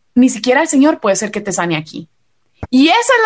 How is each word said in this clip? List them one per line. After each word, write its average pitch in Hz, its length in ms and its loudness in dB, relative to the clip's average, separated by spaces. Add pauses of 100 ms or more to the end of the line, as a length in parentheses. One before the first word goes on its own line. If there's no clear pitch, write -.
(160)
ni 247 140 4
siquiera 254 320 0
el 330 60 -2
Señor 302 320 2
puede 196 160 0
ser 214 160 -6
que 208 100 -8
te 202 100 -8
sane 175 260 -2
aquí. 156 300 -12 (640)
Y 262 180 2
esa 359 100 2
es 466 280 2